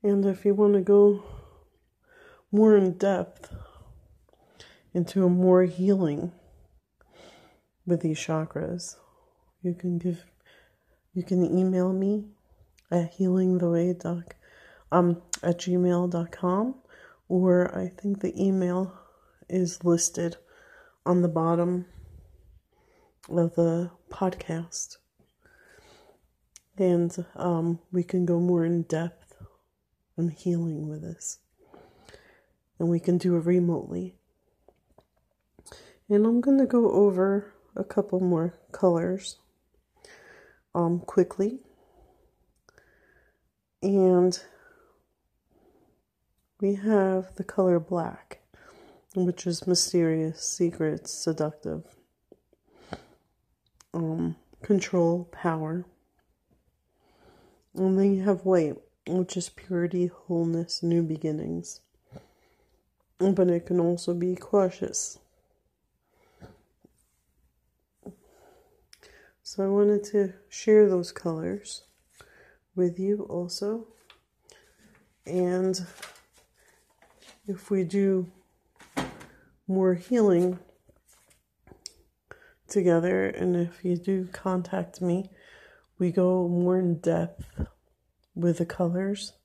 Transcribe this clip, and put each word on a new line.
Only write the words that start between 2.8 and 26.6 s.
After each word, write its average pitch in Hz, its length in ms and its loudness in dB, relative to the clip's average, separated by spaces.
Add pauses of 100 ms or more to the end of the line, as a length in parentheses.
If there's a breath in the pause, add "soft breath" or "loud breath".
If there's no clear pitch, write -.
depth 180 580 -2 (1400 loud breath)
into 180 320 0
a 180 40 6
more 180 340 6
healing 175 680 0 (1600 soft breath)
with 175 140 0
these 156 180 -2
chakras, 160 760 -6 (680 soft breath)
you 180 100 -2
can 175 240 -4
give, 170 280 -4 (920 soft breath)
you 180 80 -4
can 180 200 0
email 185 480 0
me 202 340 -2 (680)
at 170 220 -2
healing 185 440 2
the 175 140 0
way 170 220 2
doc, 175 420 -8 (560 soft breath)
um, 175 320 2 (180)
at 175 160 0
gmail 180 540 0
dot 170 200 -4
com, 202 440 -2 (520 loud breath)
or 180 500 2
I 185 120 -6
think 202 320 -6
the 190 120 -4 (100)
email 185 480 0 (560 loud breath)
is 180 360 -4
listed 170 540 0 (680 soft breath)
on 180 160 4
the 175 60 2
bottom 170 580 0 (1400 soft breath)
of 170 240 0
the 170 380 0 (180)
podcast. - 880 -8 (1800 soft breath)